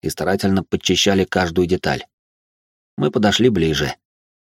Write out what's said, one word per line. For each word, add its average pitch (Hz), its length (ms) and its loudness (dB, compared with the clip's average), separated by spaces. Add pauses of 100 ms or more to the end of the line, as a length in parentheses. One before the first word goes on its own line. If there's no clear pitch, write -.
и 80 100 -6
старательно 95 520 0
подчищали 95 640 0
каждую 90 420 0
деталь. 85 400 -4 (880)
Мы - 140 -2
подошли 107 380 2
ближе. 78 480 0 (480)